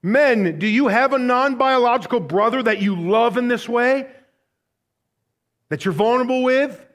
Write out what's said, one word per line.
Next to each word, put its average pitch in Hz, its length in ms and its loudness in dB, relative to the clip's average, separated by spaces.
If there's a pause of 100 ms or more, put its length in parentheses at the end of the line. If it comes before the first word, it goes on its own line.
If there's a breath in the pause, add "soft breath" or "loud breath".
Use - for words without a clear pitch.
Men, 214 560 2
do 180 80 -2
you 233 220 2
have 247 240 2
a 269 60 0
non-biological 247 1000 0
brother 208 420 0
that 214 200 0
you 196 140 0
love 208 420 0
in 247 100 -2
this 240 200 -4
way, 254 380 0 (1600)
that 147 160 -8
you're 190 100 -2
vulnerable 247 480 0
with? 254 420 0 (100)